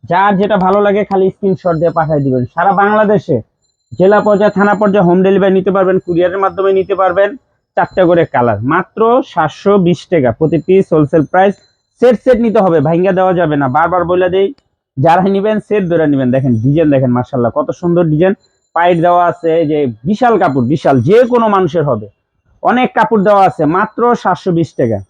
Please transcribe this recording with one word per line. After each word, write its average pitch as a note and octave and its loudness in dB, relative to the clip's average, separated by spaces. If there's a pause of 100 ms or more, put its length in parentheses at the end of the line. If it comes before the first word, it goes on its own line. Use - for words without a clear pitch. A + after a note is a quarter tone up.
যার F#3+ 0
যেটা G#3 0
ভালো G3 2
লাগে G3+ 0
খালি F#3+ 0
স্ক্রিনশট F3+ -4
দিয়ে E3 0
পাঠিয়ে D#3 -2
দিবেন। B2+ -2 (100)
সারা F3 0 (100)
বাংলাদেশে G3+ 0 (540)
জেলা G3 2
পর্যায়ে, G#3 0
থানা G#3 0
পর্যায়ে G3+ 2
হোম F3 2
ডেলিভারি F#3+ 2
নিতে F#3+ -2
পারবেন, F#3+ 0
কুরিয়ারের F3 -2
মাধ্যমে F#3+ -2
নিতে F#3 -4
পারবেন। F#3+ 0 (480)
চারটা F#3+ -2
করে E3+ 2 (100)
কালার, A#2+ 0 (140)
মাত্র F3+ -4 (300)
সাতশো F3 -2 (120)
বিশ E3+ 0 (120)
টাকা C#3 2
প্রতি D#3 0
পিস F#3+ 2
হোলসেল D#3 0
প্রাইস। F#3+ 2 (480)
সেট A#3+ 4
সেট B3+ 2
নিতে A3 0
হবে, E3 2 (100)
ভাঙ্গা F3+ 0
দেওয়া F#3 2
যাবে D#3 0
না, C#3 0
বারবার E3+ 0
বলে F#3 0
দেই, G3 0 (500)
যারা E3 2 (120)
নিবেন G#3 -2 (100)
সেট G#3 -2
ধরে D#3+ 0
নিবেন। C3+ 0
দেখেন C3+ 0 (100)
ডিজাইন D3+ 2
দেখেন C3 0
মাশাআল্লাহ A#2+ -4
কত D3 -4 (140)
সুন্দর E3+ 0
ডিজাইন, F3+ 0 (420)
পাইট F3 2
দেওয়া F3 2
আছে, E3 -6 (120)
এই D#3 -2
যে D3+ -2 (280)
বিশাল A3+ 0
কাপড়, C#3 0
বিশাল, D3+ 0 (120)
যে G#3 4 (140)
কোনো A#3 0 (100)
মানুষের E3 0
হবে, G#2+ -4 (560)
অনেক A#3 0
কাপড় A3 0
দেওয়া G#3 4
আছে, - -4 (140)
মাত্র G#3+ -4 (220)
সাতশো F#3 -4
বিশ D#3+ -2 (100)
টাকা। A2+ -2 (100)